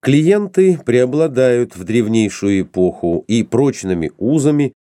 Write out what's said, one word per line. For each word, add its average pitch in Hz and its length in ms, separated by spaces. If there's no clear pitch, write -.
Клиенты 185 760
преобладают 127 960
в 92 80
древнейшую 107 760
эпоху 87 640
и 110 160
прочными 95 760
узами 143 540